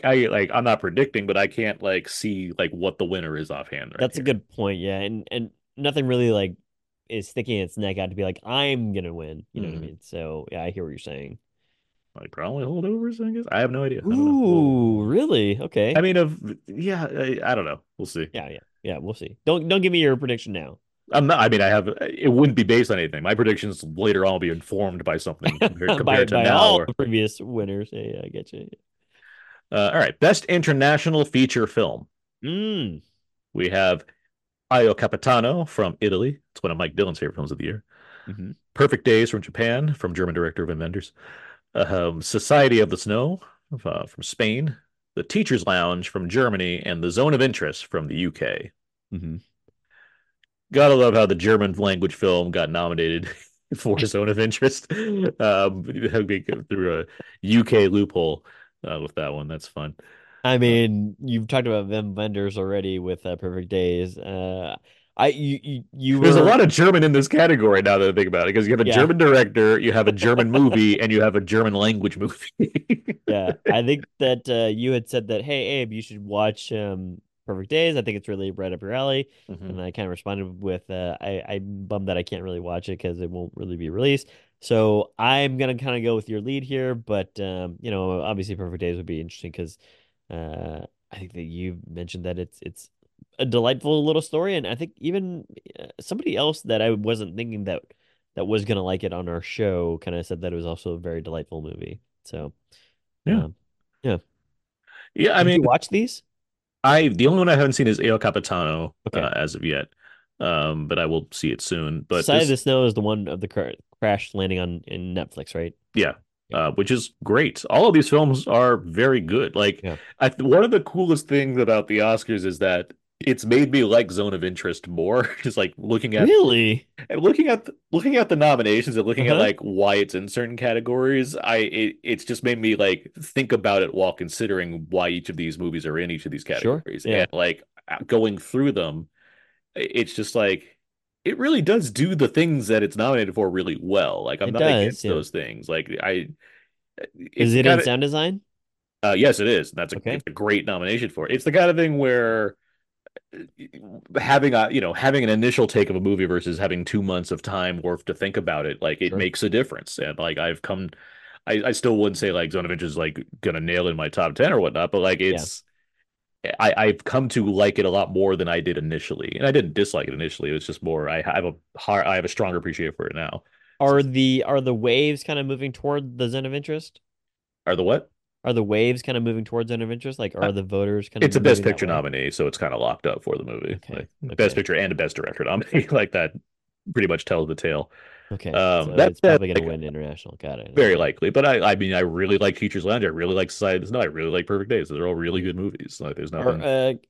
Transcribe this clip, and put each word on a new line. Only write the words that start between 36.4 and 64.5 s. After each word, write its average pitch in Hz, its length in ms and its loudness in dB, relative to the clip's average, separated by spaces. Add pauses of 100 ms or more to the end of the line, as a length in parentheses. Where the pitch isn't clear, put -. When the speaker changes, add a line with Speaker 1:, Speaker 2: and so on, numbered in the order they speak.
Speaker 1:
It's - 80 -20
one 87 100 -2
of 80 60 -8
Mike 82 180 -4
Dillon's 95 240 0
favorite - 160 -6
films 73 160 -6
of 73 60 -10
the 73 60 -10
year. 101 200 -8 (440)
Speaker 2:
Mm-hmm. 98 240 -12 (220)
Speaker 1:
Perfect 127 300 2
Days 113 260 6
from 104 120 -4
Japan, 127 520 -2
from 90 200 -6
German 87 200 -2
director 85 320 -2
Wim 80 120 -6
Wenders. 87 340 -8 (640)
Um, 90 480 0
Society 127 580 4
of 95 100 4
the 87 80 -4
Snow, 127 420 -2 (440)
uh, - 220 -6
from - 180 -18
Spain. 120 520 -2 (400)
The 170 80 -4
Teacher's 160 420 0
Lounge 90 440 0
from 92 180 -6
Germany, 92 560 0
and 85 200 -6
The 87 60 0
Zone 135 240 2
of 123 80 2
Interest 101 440 -2
from 78 220 -6
the 71 80 -8
U 87 160 -2
K. - 400 -8 (400)
Speaker 2:
Mm-hmm. 85 240 -10 (1400)
Speaker 1:
Gotta 143 200 8
love 123 200 8
how 110 120 6
the 92 100 2
German 101 380 4
language 95 420 0
film 87 340 2
got 85 200 0
nominated 85 580 -2 (260)
<laughs> - 220 -12
for 104 240 0
Zone 104 280 0
of 104 120 0
Interest. 113 500 0 (500)
Um, 98 440 0
through 98 1160 -4
a 78 40 -6 (380)
U 113 220 4
K 107 240 6
loophole, 90 560 0 (380)
uh, 78 180 -8
with 73 140 -10
that 73 180 -6
one. 73 160 -8
That's 78 200 -12
fun. 76 280 -12 (460)
Speaker 2:
I 127 240 4
Speaker 1:
Uh, 117 120 6
Speaker 2:
mean, 104 420 0
you've 117 280 -4
talked 127 180 0
about 104 220 0
Wim 104 260 -4
Wenders 101 440 -4
already 95 400 -4
with, 90 260 -6
uh, 90 120 -6
Perfect 90 340 -8
Days. 90 480 -2
Uh, 92 580 -8 (400)